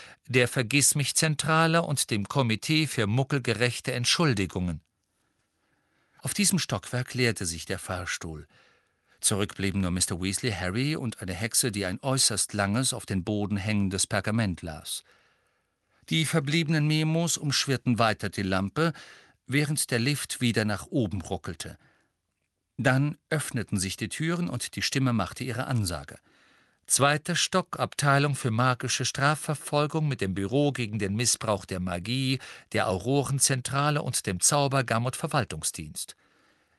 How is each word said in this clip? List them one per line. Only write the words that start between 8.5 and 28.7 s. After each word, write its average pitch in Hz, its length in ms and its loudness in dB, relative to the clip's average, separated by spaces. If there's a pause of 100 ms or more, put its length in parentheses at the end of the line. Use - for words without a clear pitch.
Zurück 104 360 0
blieben 98 240 0
nur 92 100 2
Mister 90 300 0
Weasley, 101 320 -2
Harry 101 420 -2
und - 260 -6
eine 92 140 -6
Hexe, 113 380 0
die 98 120 -2
ein 92 160 -4
äußerst 131 520 0
langes, 104 400 0
auf 113 140 -10
den 95 180 -2
Boden 104 320 0
hängendes 98 500 0
Pergament 107 560 0
las. - 400 -10 (1080)
Die 160 140 4
verbliebenen 151 640 2
Memos 156 500 2
umschwirrten 127 640 0
weiter 107 300 2
die 101 140 -4
Lampe, 98 500 0 (560)
während 143 420 0
der 123 80 2
Lift 135 420 -2
wieder 117 240 4
nach 104 220 -2
oben 101 340 0
ruckelte. 85 580 -8 (1000)
Dann 135 420 2 (120)
öffneten 117 500 -2
sich 95 160 -4
die 104 140 -6
Türen 170 380 -2
und - 280 -6
die 107 60 -4
Stimme 131 300 2
machte 104 300 0
ihre 127 240 -4
Ansage. 87 520 -2 (680)
„Zweiter 147 480 2
Stock, - 460 -2
Abteilung 139 560 2
für 117 160 0
magische 123 520 0